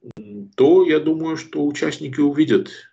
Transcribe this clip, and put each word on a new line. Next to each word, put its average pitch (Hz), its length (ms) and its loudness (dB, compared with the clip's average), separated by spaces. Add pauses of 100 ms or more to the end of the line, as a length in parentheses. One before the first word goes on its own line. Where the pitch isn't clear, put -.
(180)
м, 104 380 -18
то 170 300 6
я 156 140 2
думаю, 160 380 -4
что - 280 -6
участники 147 560 -6
увидят 143 480 0 (240)